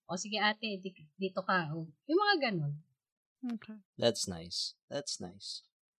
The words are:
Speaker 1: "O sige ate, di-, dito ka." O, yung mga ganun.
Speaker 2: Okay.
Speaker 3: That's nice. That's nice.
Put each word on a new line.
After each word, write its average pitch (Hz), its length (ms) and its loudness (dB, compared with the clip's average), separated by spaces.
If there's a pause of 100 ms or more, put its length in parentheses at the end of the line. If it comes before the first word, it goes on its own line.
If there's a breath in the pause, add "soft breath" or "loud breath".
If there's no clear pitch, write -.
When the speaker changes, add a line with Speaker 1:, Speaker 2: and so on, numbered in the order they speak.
Speaker 1:
"O 180 100 -2
sige 202 240 -2
ate, 208 400 0
di-, 185 160 -8 (180)
dito 185 300 -2
ka." 180 260 2
O, 165 220 -4 (160)
yung 311 100 4
mga 392 300 4
ganun. 151 320 2 (720)
Speaker 2:
Okay. 214 240 -8 (180)
Speaker 3:
That's - 300 2
nice. 87 480 -6 (160)
That's - 320 -6
nice. 98 480 -12 (320)